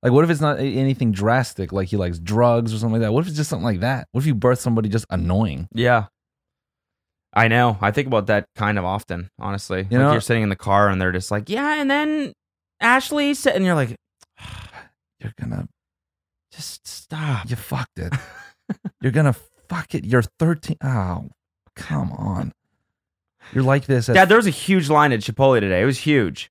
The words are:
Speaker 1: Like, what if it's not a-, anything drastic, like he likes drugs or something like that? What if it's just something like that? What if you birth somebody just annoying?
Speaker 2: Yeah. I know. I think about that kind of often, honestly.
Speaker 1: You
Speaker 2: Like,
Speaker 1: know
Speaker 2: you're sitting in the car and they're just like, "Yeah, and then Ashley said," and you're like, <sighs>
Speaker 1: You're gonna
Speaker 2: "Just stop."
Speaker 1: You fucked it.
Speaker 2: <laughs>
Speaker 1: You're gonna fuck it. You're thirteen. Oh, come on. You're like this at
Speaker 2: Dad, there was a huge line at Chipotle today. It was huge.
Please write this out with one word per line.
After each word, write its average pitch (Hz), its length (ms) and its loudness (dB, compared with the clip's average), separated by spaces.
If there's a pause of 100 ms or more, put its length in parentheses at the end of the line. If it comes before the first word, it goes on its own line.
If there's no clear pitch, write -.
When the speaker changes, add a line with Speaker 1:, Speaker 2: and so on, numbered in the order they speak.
Speaker 1:
Like, 123 100 2
what 147 120 6
if 165 60 0
it's 151 100 0
not 147 180 0
a-, - 40 -4
anything 131 500 0
drastic, 101 600 -2
like 95 160 -2
he 107 80 -4
likes 90 220 -2
drugs 113 560 0
or 110 40 -6
something 113 220 -2
like - 20 0
that? 107 100 0
What 127 80 2
if 175 80 -4
it's 151 80 -8
just 151 120 -2
something 98 160 -6
like 104 160 -2
that? 127 300 -4
What 127 120 -2
if 147 40 0
you 147 80 2
birth 123 260 2
somebody 113 280 0
just 107 220 -2
annoying? 90 600 -2
Speaker 2:
Yeah. 117 340 2 (1300)
I 113 160 4
know. 117 340 4
I 104 80 2
think 135 160 -2
about 110 220 0
that 104 180 2 (100)
kind 104 220 -2
of 90 80 -2
often, 92 420 -6 (100)
honestly. 98 420 -6 (100)
Speaker 1:
You 120 80 2
Speaker 2:
Like, 135 80 6
Speaker 1:
know 147 60 6
Speaker 2:
you're 117 100 4
sitting 117 200 0
in 107 60 0
the 95 80 -2
car 101 320 2
and 95 100 0
they're 92 140 0
just 90 180 -4
like, 104 200 -4
"Yeah, 285 280 -2
and 277 120 -2
then 302 420 -2 (480)
Ashley 285 540 2
said," - 220 0
and 196 80 0
you're 180 100 2
like, 127 200 0 (440)
<sighs> - 840 -20
Speaker 1:
You're 110 180 -10
gonna 110 300 -8 (800)
Speaker 2:
"Just - 380 -18
stop." 139 600 -6
Speaker 1:
You 120 60 -4
fucked - 420 -8
it. 85 160 -6 (420)
Speaker 2:
<laughs> - 460 -12
Speaker 1:
You're 131 100 0
gonna 147 220 4 (340)
fuck 170 260 -8
it. - 120 -6
You're 120 160 4 (160)
thirteen. 160 440 -2
Oh, 95 460 -4 (460)
come - 380 -6
on. 98 400 -6 (1000)
You're 131 120 2
like 135 200 2
this 127 240 0
at 120 60 2
Speaker 2:
Dad, 185 160 8
there 220 80 8
was 220 80 2
a 185 40 2
huge 170 380 0
line 147 240 4
at 113 80 -2
Chipotle 127 400 2
today. 95 220 2
It - 20 2
was 131 140 0
huge. 120 520 -2